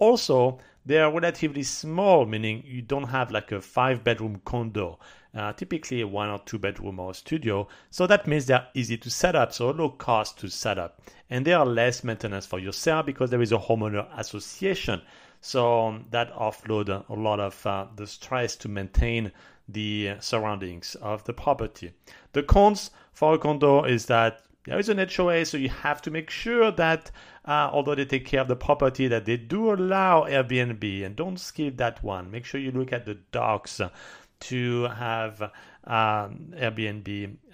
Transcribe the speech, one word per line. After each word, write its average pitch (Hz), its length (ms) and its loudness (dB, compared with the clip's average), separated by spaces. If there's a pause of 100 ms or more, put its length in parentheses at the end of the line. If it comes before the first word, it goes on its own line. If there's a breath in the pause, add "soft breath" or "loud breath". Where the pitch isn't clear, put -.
Also, 135 580 4 (260 loud breath)
they 147 140 4
are 156 140 6
relatively 160 500 -2
small, 160 640 4
meaning 110 400 -4
you 123 160 -10
don't 139 220 -2
have, 123 260 -2
like, 107 220 -4
a 101 80 -4
five-bedroom 113 840 0
condo, 107 540 -4 (340 loud breath)
uh, 107 200 -6
typically 156 480 -6
a 107 60 -4
one 101 220 -4
or 101 120 -6
two - 180 -10
bedroom 98 400 -6
or 92 160 -10
studio. 110 540 -4 (220 loud breath)
So 180 180 2
that 202 180 4
means 147 200 2
they 131 80 6
are 127 200 2
easy 117 240 -2
to - 100 -12
set 175 280 2
up, 123 160 4
so 123 180 -2
low 156 200 0
cost - 500 0
to 95 80 -10
set 98 300 -4
up. 82 220 -8 (300 loud breath)
And 127 160 -2
they 175 60 6
are 160 120 6
less 120 380 2
maintenance 107 440 -6
for 92 120 -6
yourself 143 480 -2
because 131 240 -2
there 123 100 2
is 113 120 2
a 113 60 6
homeowner 107 500 -2 (100)
association. 107 840 -6 (400 loud breath)
So, 120 460 2
um, 110 240 -8
that 117 240 -2
offload 107 540 -2 (200)
a 107 60 -10
lot 107 240 0
of, 98 260 -4
uh, 98 300 -2
the 104 140 -12
stress - 480 -6
to - 120 -12
maintain 104 600 0 (380 soft breath)
the, 104 420 -4
uh, 101 100 -10
surroundings 98 760 -4
of 107 280 -6
the 120 80 -6
property. 113 600 -4 (400 loud breath)
The 147 100 0
cons 202 480 6 (220 soft breath)
for 156 220 4
a 160 40 4
condo 147 460 4
is 123 220 0
that 113 360 4 (220)
there - 140 -2
is 208 100 0
an 202 100 2
H 185 200 -2
O 180 120 2
A, 165 140 2
so 156 120 -4
you 135 140 -2
have - 320 -4
to 160 80 -8
make 156 200 -6
sure 226 400 2
that, 160 400 0 (360 loud breath)
uh, 147 260 2
although 143 240 0
they 139 80 0
take 131 220 -2
care 131 160 2
of 127 40 -6
the 123 80 0
property, 135 540 2
that 113 160 0
they 113 120 0
do 196 360 -2
allow 185 500 4
Airbnb, 120 840 -2
and 101 120 -8
don't 180 240 -6
skip 139 380 -6
that 117 260 -2
one. 95 260 -6
Make 123 140 -10
sure 139 160 -6
you 131 100 -6
look 127 220 -4
at 120 120 -4
the 104 100 -8 (180)
docs, 113 480 -2
uh, 92 80 -4 (500 loud breath)
to 123 460 -2
have, 113 580 -4
um, 110 1120 -2
Airbnb, 104 800 -6 (180)